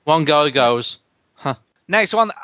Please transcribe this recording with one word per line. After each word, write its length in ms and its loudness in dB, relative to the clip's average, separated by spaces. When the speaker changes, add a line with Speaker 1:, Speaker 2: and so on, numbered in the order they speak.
Speaker 1:
One 220 0
guy 240 2
goes, 480 0
"Huh." 200 -8
Speaker 2:
Next 240 0
one, 180 0